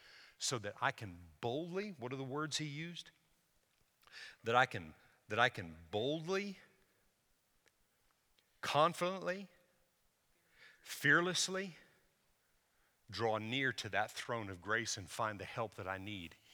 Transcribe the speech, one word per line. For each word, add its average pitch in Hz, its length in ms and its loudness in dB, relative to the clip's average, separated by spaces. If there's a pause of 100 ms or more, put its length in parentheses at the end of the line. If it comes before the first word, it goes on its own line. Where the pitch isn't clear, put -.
(380)
so - 220 0
that 101 220 -6
I 131 100 4
can 92 240 -8 (240)
boldly, 175 580 -2
what 123 140 -6
are 139 60 -4
the 135 60 -4
words 143 340 -2
he 156 80 -2
used? 160 440 -8 (1300)
That 113 100 2
I 127 120 10
can, 80 280 -4 (360)
that 107 100 2
I 123 80 8
can 82 280 -6 (160)
boldly, 165 680 0 (2000)
confidently, 175 880 2 (1300)
fearlessly 175 960 2 (1300)
draw 107 280 2
near 123 340 0
to 113 180 -6
that 101 220 0
throne 113 380 -4
of 90 120 -8
grace 107 360 0
and 90 120 -10
find 107 300 -2
the 92 60 -8
help 113 300 -4
that 95 120 -8
I 95 100 -2
need 95 380 -8 (180)